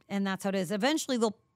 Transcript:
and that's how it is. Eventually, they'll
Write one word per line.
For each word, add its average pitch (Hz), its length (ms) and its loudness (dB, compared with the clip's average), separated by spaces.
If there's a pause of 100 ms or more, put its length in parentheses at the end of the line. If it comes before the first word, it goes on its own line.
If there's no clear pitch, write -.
and 196 180 -2
that's 190 180 -2
how 202 60 0
it 190 60 0
is. 185 160 0
Eventually, 254 460 0
they'll 220 200 0 (180)